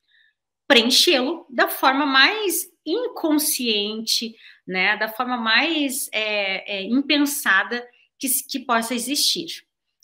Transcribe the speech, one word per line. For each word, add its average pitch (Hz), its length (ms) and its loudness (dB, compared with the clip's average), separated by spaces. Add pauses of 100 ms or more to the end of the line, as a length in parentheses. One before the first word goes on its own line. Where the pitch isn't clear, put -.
(680)
preenchê-lo 262 840 2
da 311 180 0
forma 285 380 0
mais 330 640 2 (140)
inconsciente, 240 1500 -2 (320)
né, 185 300 0
da 226 120 -2
forma 247 280 -4
mais, 254 760 0
é, 208 680 -4
é, 190 60 -6
impensada 240 1040 0 (320)
que, 277 100 -4 (200)
que 269 120 -6
possa 233 340 -2
existir. 240 680 -2 (400)